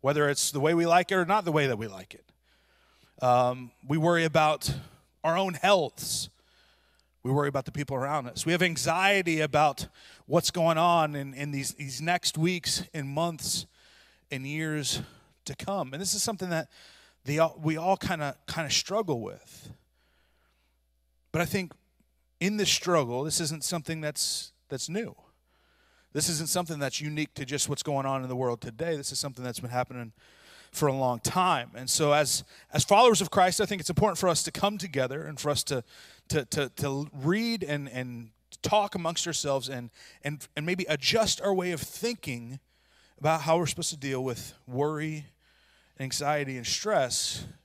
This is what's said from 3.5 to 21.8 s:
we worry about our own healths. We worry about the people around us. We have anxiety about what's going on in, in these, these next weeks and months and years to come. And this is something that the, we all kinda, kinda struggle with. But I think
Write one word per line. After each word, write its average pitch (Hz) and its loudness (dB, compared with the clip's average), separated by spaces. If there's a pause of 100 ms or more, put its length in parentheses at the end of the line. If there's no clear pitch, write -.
we 143 0
worry 165 4
about 151 2 (480)
our 165 2
own 190 0
healths. 175 2 (960)
We 127 -2
worry 143 2
about 139 -2
the - -12
people 139 -6
around 139 -2
us. - -8
We 160 0
have 175 4
anxiety 170 2
about 147 2 (400)
what's - 2
going 165 2
on 165 4
in, 139 -6
in 143 -6
these, 139 -4
these 135 -10
next 175 0
weeks 175 0 (100)
and 143 -8
months 160 -4 (600)
and 131 -6
years 151 -4 (440)
to 139 -8
come. 175 -6
And 151 -8
this 190 -2
is 214 -2
something 185 -4
that 160 -2 (560)
the, 156 2
we 156 -2
all 180 2
kinda, 151 -4 (120)
kinda 156 -4
struggle 185 0
with. - -14 (1600)
But 156 0
I 170 4
think 185 -2 (680)